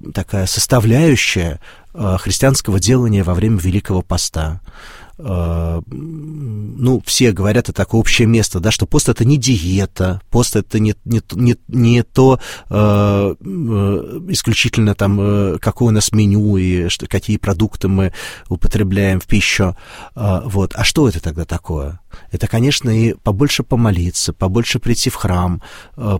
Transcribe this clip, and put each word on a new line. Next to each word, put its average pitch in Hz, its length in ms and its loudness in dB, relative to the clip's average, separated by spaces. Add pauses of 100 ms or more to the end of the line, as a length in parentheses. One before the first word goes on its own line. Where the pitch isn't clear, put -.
(140)
такая 95 340 -4
составляющая, 113 1120 2 (340)
э, 98 260 -2
христианского 113 600 0
делания 107 440 2
во 87 100 0
время 104 260 2
Великого 92 420 0
Поста. 80 600 -4 (600)
Э, 85 640 -2
ну, 127 1200 -4
все 117 280 2
говорят, 104 320 0
это - 80 -6
такое 113 260 0
общее - 260 2
место, 110 360 2
да, 107 100 0
что - 140 0
пост — - 240 0
это 113 160 0
не 143 120 4
диета, 92 920 0
пост — - 260 0
это 107 240 -2
не, 107 240 2
не, 117 180 0 (120)
не, 120 240 2 (100)
не 120 360 4
то, 131 360 4 (300)
э, 101 680 2
э, 110 840 -4 (100)
исключительно 113 680 0
там, 101 240 0
э, 101 400 0
какое 117 300 0
у - 20 4
нас 107 220 0
меню 104 420 4
и 90 320 0
что, - 200 -6
какие 104 280 -2
продукты 98 540 -2
мы 95 240 0 (340)
употребляем 95 720 0
в - 60 -10
пищу. 98 500 0 (400)
Э, 101 300 -2
вот. 98 300 -2
А 113 100 -2
что 147 240 2
это 80 100 -4
тогда 82 240 -6
такое? 80 560 -8 (320)
Это, - 160 -4
конечно, 123 420 0
и 113 240 2
побольше 123 500 0
помолиться, 92 680 0
побольше 98 480 -2
прийти - 300 -2
в - 60 -6
храм, 90 460 -2 (360)
э, 104 220 -2